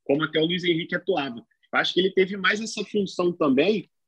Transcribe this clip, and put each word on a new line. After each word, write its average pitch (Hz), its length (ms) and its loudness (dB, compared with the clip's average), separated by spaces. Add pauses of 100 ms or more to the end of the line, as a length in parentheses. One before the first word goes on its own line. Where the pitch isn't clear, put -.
como 147 200 2
até 156 160 -2
o 160 60 2
Luiz 175 180 -2
Henrique 170 320 0
atuava. 139 480 -4 (280)
Eu 123 60 0
acho - 160 -2
que 180 60 2
ele 190 100 2
teve 190 260 0
mais 202 240 0
essa 214 240 -8
função 180 480 -2
também, 160 560 2 (200)